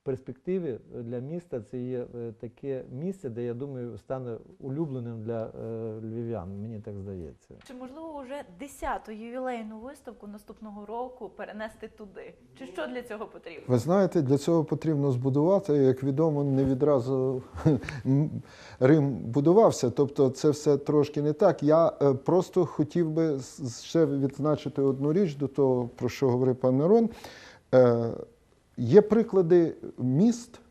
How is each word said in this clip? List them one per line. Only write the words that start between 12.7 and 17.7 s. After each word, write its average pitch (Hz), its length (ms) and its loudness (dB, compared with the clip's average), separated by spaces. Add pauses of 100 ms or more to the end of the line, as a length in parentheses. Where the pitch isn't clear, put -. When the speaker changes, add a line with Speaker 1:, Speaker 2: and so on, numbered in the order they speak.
Speaker 2:
для 247 160 -8
цього 214 240 -10
потрібно? 170 420 -16
Speaker 3:
Ви 123 100 4
знаєте, 180 440 2
для 135 160 2
цього 165 260 2
потрібно 147 460 0
збудувати, 147 640 2
як 131 300 4
відомо, 143 420 0
не 135 200 2
відразу 131 800 0 (220)
<laughs> 139 1160 0